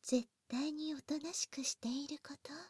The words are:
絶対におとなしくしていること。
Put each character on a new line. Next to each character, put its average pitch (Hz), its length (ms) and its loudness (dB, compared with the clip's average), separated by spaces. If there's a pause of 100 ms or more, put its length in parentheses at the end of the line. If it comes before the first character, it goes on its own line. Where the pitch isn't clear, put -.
絶 247 260 4 (180)
対 277 240 2
に 302 220 0
お 262 80 -4
と 302 160 0
な 320 160 -4
し - 160 0
く 269 140 -4
し - 120 2
て 226 140 -2
い 277 180 0
る 302 120 -6
こ - 240 -10
と。 - 80 -10 (180)